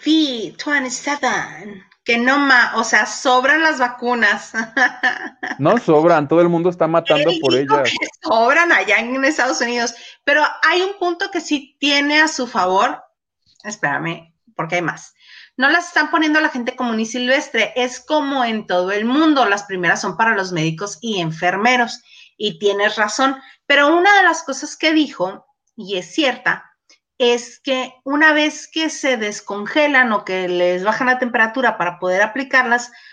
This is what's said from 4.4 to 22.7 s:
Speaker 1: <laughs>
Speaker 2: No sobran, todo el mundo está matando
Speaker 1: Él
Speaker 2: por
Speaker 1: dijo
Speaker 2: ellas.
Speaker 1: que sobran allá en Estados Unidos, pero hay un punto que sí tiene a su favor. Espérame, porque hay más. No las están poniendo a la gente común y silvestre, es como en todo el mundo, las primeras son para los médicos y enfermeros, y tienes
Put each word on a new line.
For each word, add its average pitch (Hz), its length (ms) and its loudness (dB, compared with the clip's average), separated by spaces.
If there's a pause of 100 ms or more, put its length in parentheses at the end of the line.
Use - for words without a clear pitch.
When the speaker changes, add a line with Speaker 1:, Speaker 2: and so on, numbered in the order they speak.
Speaker 1:
<laughs> - 1040 -4
Speaker 2:
No 175 220 4
sobran, 156 480 4
todo 165 140 4
el 175 80 4
mundo 170 200 0
está 175 160 -2
matando 160 460 2
Speaker 1:
Él 170 100 -2
Speaker 2:
por 135 140 2
Speaker 1:
dijo 139 200 2
Speaker 2:
ellas. 127 140 2
Speaker 1:
que - 180 -4 (140)
sobran 320 500 2
allá 202 280 2
en 254 260 -4
Estados 285 360 0
Unidos, 240 340 -4 (300)
pero 294 180 2 (180)
hay 349 220 2
un 392 160 -6
punto 359 320 -4
que 359 100 -4
sí 294 380 -4
tiene 285 420 2
a 311 60 4
su 269 180 -4
favor. 196 560 0 (600)
Espérame, 165 720 -6 (200)
porque 165 200 -6
hay 175 80 -2
más. 156 320 -10 (420)
No 269 120 2
las 349 180 2
están 302 240 -2
poniendo 311 260 2
a 311 60 2
la 302 60 2
gente 247 260 -6
común 220 240 -4
y 226 80 -2
silvestre, 247 680 -2
es 247 220 -4
como 277 460 -2
en 220 220 -4
todo 180 240 0
el 208 140 -2
mundo, 277 420 4
las 202 160 0
primeras 185 380 0
son 185 160 -6
para 226 180 2
los 190 160 -4
médicos 165 500 -4
y 220 200 -4
enfermeros, 202 840 0 (340)
y 214 220 -6
tienes 202 380 0